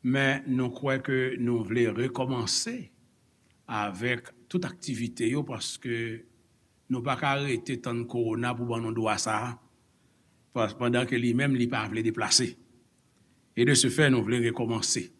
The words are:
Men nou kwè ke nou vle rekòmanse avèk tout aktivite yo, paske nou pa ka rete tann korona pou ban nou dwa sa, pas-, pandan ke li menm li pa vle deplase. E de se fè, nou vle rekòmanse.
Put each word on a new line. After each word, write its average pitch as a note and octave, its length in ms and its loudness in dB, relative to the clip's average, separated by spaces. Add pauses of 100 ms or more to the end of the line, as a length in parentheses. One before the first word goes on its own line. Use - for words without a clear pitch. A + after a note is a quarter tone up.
Men C3+ 460 2
nou B2+ 240 0
kwè C3+ 320 0
ke C3 140 2 (180)
nou A#2+ 280 0
vle A#2 280 2
rekòmanse C3 800 -2 (960)
avèk A2 600 -4 (180)
tout F3+ 160 -2
aktivite A#2 640 -4
yo, C#3+ 160 0
paske A#2 800 -8 (640)
nou B2 160 -2
pa C3+ 160 0
ka C#3 160 2
rete C3 480 -2
tann A#2 240 -2
korona A#2 480 -2
pou A#2+ 160 -2
ban A2+ 80 -2
nou A2+ 160 -2
dwa A2 240 2
sa, A2+ 340 -2 (1000)
pas-, G#2+ 180 0
pandan B2 360 2
ke A#2+ 120 2
li A#2+ 160 2
menm C#3 160 4
li A#2+ 160 2
pa A2+ 200 -2
vle A2 160 -2
deplase. A2+ 460 2 (1040)
E A#2 80 4
de C3 140 6
se C3 160 4
fè, D3+ 180 6
nou A#2 140 4
vle A#2+ 180 2
rekòmanse. A2+ 640 0 (140)